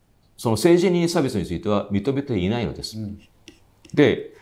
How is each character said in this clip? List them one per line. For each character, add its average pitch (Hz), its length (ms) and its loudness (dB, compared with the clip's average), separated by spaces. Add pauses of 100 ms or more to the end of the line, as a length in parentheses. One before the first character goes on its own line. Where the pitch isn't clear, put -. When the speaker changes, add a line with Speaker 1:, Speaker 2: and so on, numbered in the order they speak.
(380)
Speaker 1:
そ 120 120 -4
の 110 80 0
性 170 160 6
自 180 140 4
認 175 200 2
差 170 140 0
別 127 160 -2
に 87 80 -4
つ 87 80 -6
い 85 80 -6
て - 60 -6
は 101 220 -2
認 101 240 0
め 135 80 -4
て 123 160 -4
い 87 100 -2
な 117 140 -2
い 104 40 -4
の 71 80 -6
で - 100 -14
す。 - 140 -12
Speaker 2:
う 110 40 -10
ん。 98 180 -10 (720)
Speaker 1:
で、 127 480 2